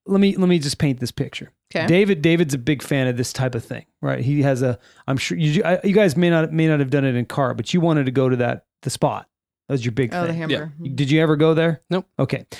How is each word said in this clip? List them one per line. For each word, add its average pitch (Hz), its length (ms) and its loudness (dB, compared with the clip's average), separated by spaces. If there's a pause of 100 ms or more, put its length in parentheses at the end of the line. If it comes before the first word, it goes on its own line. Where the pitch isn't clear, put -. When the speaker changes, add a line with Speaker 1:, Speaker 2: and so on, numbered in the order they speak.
Speaker 1:
let 196 140 2
me, 196 160 4
let 180 120 2
me 180 100 4
just 143 200 -4
paint 131 200 0
this 120 140 -6
picture. - 400 -10 (200)
Speaker 2:
Okay. 160 140 -2
Speaker 1:
David, 185 340 4
David's 165 340 2
a 139 40 -2
big 123 240 -2
fan 135 240 0
of 123 100 -2
this 120 160 -4
type 127 220 -2
of 117 100 -6
thing, 117 200 -14 (180)
right? 135 220 -4
He 143 180 0
has 135 180 2
a, 123 160 0 (300)
I'm 135 120 -2
sure 175 200 -6
you, 156 240 0
I, 180 220 0
you 208 80 2
guys 185 240 4
may 175 140 2
not, 160 220 2
may 160 140 2
not 151 140 2
have 131 100 -2
done 139 140 0
it 131 100 0
in 120 120 -2
car, 127 280 -2
but 113 180 -6
you 180 80 2
wanted 151 260 2
to 131 60 0
go 131 160 2
to 127 60 2
that, 120 300 -2 (180)
the 127 80 -4
spot. 110 380 -2 (400)
That 143 60 -2
was 120 100 -2
your 120 80 -2
big 127 200 -2
Speaker 2:
Oh, 175 100 -4
the 170 80 -2
Speaker 1:
thing. 165 80 -4
Speaker 2:
hamburger. 156 420 -6
Speaker 3:
Yeah. 143 160 -10
Speaker 1:
Did 139 160 0
you 156 100 4
ever 156 140 2
go 156 180 4
there? 160 260 0 (100)
Speaker 3:
Nope. 180 140 -2 (140)
Speaker 1:
Okay. - 260 -2 (160)